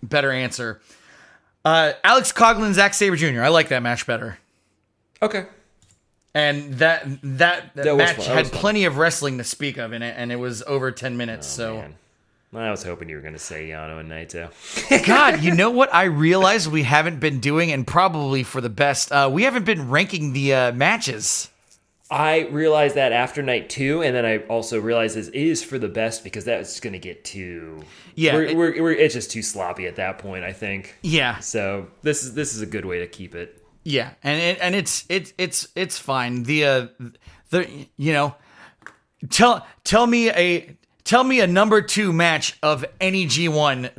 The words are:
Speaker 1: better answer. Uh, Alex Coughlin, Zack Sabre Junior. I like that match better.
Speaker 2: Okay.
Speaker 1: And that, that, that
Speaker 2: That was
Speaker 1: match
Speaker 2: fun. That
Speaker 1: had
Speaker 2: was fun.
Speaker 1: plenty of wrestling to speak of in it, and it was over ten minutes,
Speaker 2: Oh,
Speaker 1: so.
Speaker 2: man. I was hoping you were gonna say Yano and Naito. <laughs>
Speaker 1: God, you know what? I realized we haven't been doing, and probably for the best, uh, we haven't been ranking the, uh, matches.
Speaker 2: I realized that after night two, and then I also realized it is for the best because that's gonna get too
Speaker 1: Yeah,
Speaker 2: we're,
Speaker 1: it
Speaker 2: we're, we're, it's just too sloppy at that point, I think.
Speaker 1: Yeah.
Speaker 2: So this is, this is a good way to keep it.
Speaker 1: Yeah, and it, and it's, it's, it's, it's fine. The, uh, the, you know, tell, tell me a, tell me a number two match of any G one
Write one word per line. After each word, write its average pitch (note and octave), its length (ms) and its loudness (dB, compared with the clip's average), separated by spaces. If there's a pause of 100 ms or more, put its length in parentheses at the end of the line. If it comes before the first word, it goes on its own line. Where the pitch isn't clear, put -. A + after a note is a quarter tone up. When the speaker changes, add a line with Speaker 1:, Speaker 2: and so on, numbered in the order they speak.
Speaker 1:
better C#3 300 0
answer. B2 480 -6 (840)
Uh, D#3+ 280 4 (100)
Alex C4 300 4
Coughlin, G#3 400 4
Zack G3 200 4
Sabre G3 220 2
Junior. C#3+ 300 0
I C#3+ 40 4
like E3 200 4
that B2+ 160 0
match A#2+ 200 -2
better. A2+ 320 -4 (840)
Speaker 2:
Okay. G#3 240 -2 (880)
Speaker 1:
And C#3+ 440 -2
that, D#3+ 260 4 (180)
that, E3 540 0
that C#3 80 -4
Speaker 2:
That D3 120 4
was - 20 6
Speaker 1:
match E3 180 4
Speaker 2:
fun. A2 100 -6
That A#2+ 80 0
Speaker 1:
had D#3 60 4
Speaker 2:
was D3 100 -2
fun. - 100 -8
Speaker 1:
plenty G#3 240 2
of D3 120 0
wrestling D3 420 0
to A#2+ 60 -10
speak C#3+ 320 -6
of A#2 160 -8
in A#2 100 -8
it, A#2+ 160 -8
and A#2+ 140 -6
it A#2+ 40 -4
was B2 300 -6
over C3+ 240 -2
ten B2 260 -8
minutes, A2+ 300 -8 (140)
Speaker 2:
Oh, - 20 -6
Speaker 1:
so. A2 140 -6
Speaker 2:
man. D#2 180 -14 (720)
I A2 60 -2
was F#2+ 100 -8
hoping E2+ 260 -10
you D#2+ 60 -12
were D2 80 -12
gonna D#2 160 -14
say D#2 300 -12
Yano D#2 320 -12
and D#2 100 -14
Naito. E2 400 -12 (520)
<laughs> - 40 -2
Speaker 1:
God, A#3+ 380 4
you F3 100 4
know G3 160 4
what? B3 240 2
I F3+ 120 6
realized F3+ 640 4
we D3+ 120 0
haven't D3+ 380 2
been D3 180 0
doing, D3+ 320 0
and C3+ 160 -2
probably D3+ 560 0
for B2+ 180 -6
the A#2+ 80 -6
best, C#3 440 0
uh, C#3 200 4
we F#3 120 2
haven't B3 200 0
been E3 240 0
ranking D3+ 440 0
the, C#3 220 2
uh, B2 180 2
matches. C#3 760 -2 (640)
Speaker 2:
I D#3 300 2 (100)
realized D3+ 460 2
that C3 160 4
after B2 300 0
night B2 280 -2
two, C#3+ 320 -2
and C3 120 0
then A#2+ 120 0
I A2 120 2 (100)
also A2+ 300 -2
realized A2+ 380 0
it A2 180 -8
is D#3 300 0
for C3+ 140 -8
the A2 100 -4
best A2 360 -4
because F#2+ 200 -12
that's A2+ 340 -4
gonna G2+ 200 -10
get E2+ 260 -16
too E2 580 -14 (340)
Speaker 1:
Yeah, D#3 180 4
Speaker 2:
we're, D#3 100 4
Speaker 1:
it D3+ 120 -2
Speaker 2:
we're, E3 260 2
we're, E3 100 2
it's D3 220 4
just A#2 160 -8
too A2+ 120 -6
sloppy F#2 440 -6
at F2 100 -8
that F#2+ 220 -6
point, F#2 260 -10
I A2 80 -8
think. G2 480 -8
Speaker 1:
Yeah. C#3+ 380 -2
Speaker 2:
So G2 480 -6 (160)
this D3 200 -2
is, B2+ 120 -12
this C#3+ 200 -6
is A2 60 -10
a G#2 60 -8
good G2 180 -8
way F2+ 140 -6
to F2 80 -6
keep F2 280 -18
it. F2 300 -16 (180)
Speaker 1:
Yeah, C3 280 -4 (120)
and D3 200 -2
it, F3 180 0
and F3+ 140 0
it's, - 340 -4
it's, F3+ 300 -4
it's, - 360 -6
it's F#3 240 -6
fine. B2 440 -4
The, D3+ 240 0
uh, C3 200 2 (640)
the, D#3 380 -4 (100)
you D3+ 160 0
know, C#3+ 220 0 (960)
tell, A3 360 4 (160)
tell A#3 240 4
me A#3 240 4
a, F3 460 0 (280)
tell B3 200 4
me C4 160 2
a G3 60 6
number G3+ 340 4
two G#3 320 0
match E3 500 0
of D3+ 220 0 (160)
any F#3+ 240 0
G D#3 240 0
one C#3+ 400 0 (100)